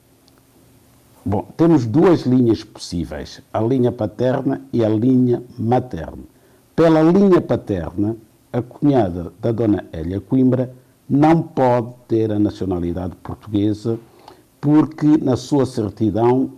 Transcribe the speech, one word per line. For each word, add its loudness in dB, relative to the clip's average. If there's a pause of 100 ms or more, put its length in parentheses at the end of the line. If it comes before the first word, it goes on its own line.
(1200)
Bom, -4 (100)
temos 4
duas 2
linhas 2
possíveis, -10 (100)
a -2
linha 0
paterna -4 (100)
e 0
a 2
linha 2 (160)
materna. -4 (520)
Pela 4
linha 4
paterna, -4 (360)
a -2
cunhada -2
da -2
dona 0
Elia -6
Coimbra 0 (360)
não 4
pode 0 (140)
ter 0
a -4
nacionalidade -4
portuguesa -4 (600)
porque 2
na -2
sua -2
certidão -2